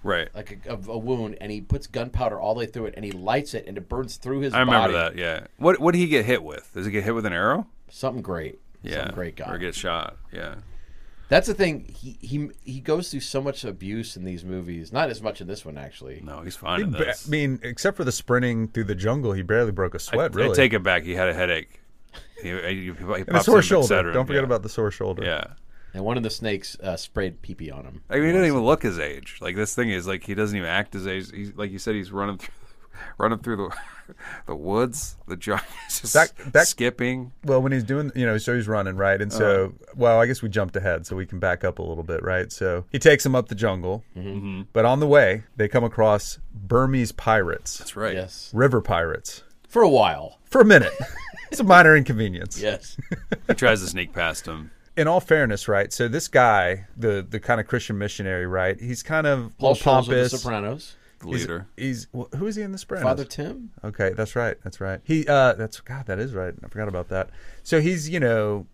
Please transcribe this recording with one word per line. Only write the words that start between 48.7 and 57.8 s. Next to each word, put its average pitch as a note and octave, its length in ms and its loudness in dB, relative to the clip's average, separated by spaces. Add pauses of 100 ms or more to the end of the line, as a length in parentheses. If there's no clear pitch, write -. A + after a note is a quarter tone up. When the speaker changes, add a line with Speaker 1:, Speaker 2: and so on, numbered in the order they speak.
Speaker 3:
pirates. - 640 -2 (260)
Speaker 2:
For A#3 120 4
a G3 80 8
while. F2+ 540 4
Speaker 3:
For - 160 2
a G#3+ 60 12
minute. D#3 320 10
<laughs> D5 60 -8 (480)
It's - 100 -6
a - 20 2
minor F3 320 12
inconvenience. G#2+ 640 0
Speaker 2:
Yes. - 380 -4 (500)
Speaker 1:
He A#3 60 2
tries A2 260 6
to F2+ 80 -4
sneak F2+ 240 -6
past E2 360 -2
him. D#2+ 240 -10 (260)
Speaker 3:
In D#3 100 4
all F3 140 4
fairness, C3 480 2
right? G2+ 240 2
So A#2+ 160 0
this D3 180 -4
guy, G2 580 6 (120)
the, G2+ 320 0
the G#2+ 100 -6
kind A2+ 220 0
of G#2 60 -6
Christian G#2+ 320 -4